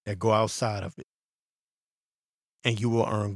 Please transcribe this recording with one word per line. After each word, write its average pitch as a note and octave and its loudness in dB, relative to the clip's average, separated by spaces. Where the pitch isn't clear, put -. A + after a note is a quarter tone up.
that G2+ -6
go A2 4
outside G#2+ 0
of - -10
it. - -16
And A2+ 2
you A#2 0
will A2+ 2
earn G#2 -2